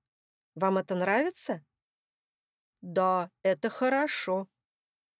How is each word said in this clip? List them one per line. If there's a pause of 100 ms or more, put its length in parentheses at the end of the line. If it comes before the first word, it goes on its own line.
(560)
Вам
это
нравится? (1160)
Да, (140)
это
хорошо. (720)